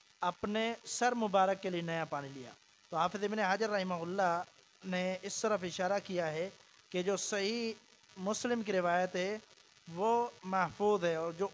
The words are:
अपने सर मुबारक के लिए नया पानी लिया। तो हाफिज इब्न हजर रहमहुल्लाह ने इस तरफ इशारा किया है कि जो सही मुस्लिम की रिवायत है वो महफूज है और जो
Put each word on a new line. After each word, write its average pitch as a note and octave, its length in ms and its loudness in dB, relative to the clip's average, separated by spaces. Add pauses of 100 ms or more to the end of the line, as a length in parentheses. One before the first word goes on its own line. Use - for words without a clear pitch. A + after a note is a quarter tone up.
(220)
अपने G#3 420 -2 (240)
सर A#3+ 280 2
मुबारक G3 440 4
के F#3+ 100 -2
लिए F3 140 -2
नया E3 220 -2
पानी C#3+ 240 -6
लिया। B2+ 220 -14 (400)
तो E3+ 40 -4
हाफिज F3+ 280 0
इब्न G#3 160 -2
हजर G3+ 300 2
रहमहुल्लाह F#3 1200 -2
ने F3+ 140 0 (200)
इस - 180 -6
तरफ G#3+ 220 2
इशारा F#3 360 0
किया F3 280 -2
है D#3+ 220 -2 (420)
कि F3+ 120 0
जो G3 180 2
सही A3 520 0 (420)
मुस्लिम A3 460 0
की G3+ 100 -2
रिवायत F3+ 440 2
है G3 240 -2 (480)
वो F3+ 220 0 (360)
महफूज F#3+ 580 2
है E3 140 2
और E3+ 160 -2
जो F#3+ 200 -2